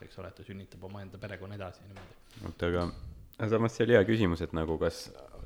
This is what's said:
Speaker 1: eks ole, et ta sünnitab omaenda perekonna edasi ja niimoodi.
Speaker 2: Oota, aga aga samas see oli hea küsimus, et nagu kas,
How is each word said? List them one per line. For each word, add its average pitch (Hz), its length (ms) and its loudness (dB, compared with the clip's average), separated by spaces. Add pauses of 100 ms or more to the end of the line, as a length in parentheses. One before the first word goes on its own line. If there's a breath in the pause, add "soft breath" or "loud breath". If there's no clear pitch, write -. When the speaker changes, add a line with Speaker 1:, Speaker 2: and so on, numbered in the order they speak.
Speaker 1:
eks - 160 -16
ole, 85 80 -12
et - 80 -20
ta 87 80 -18
sünnitab 95 400 -14
omaenda 98 320 -14
perekonna 98 400 -10
edasi 92 240 -10
ja 98 80 -20
niimoodi. - 560 -16
Speaker 2:
Oota, 87 240 0
aga 87 160 2 (520)
aga 107 120 0
samas 113 240 4
see 120 120 2
oli 123 100 8
hea 101 100 10
küsimus, 98 360 4
et 80 120 -4
nagu 80 240 0
kas, 85 300 0 (380)